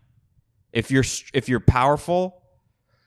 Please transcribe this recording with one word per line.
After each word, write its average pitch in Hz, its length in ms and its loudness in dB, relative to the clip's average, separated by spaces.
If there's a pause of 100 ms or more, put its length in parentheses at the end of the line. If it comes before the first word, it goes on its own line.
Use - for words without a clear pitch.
(760)
If 135 140 -2
you're 135 120 4
s-, - 300 -6
if 131 160 -2
you're 123 100 0
powerful, 147 840 0 (640)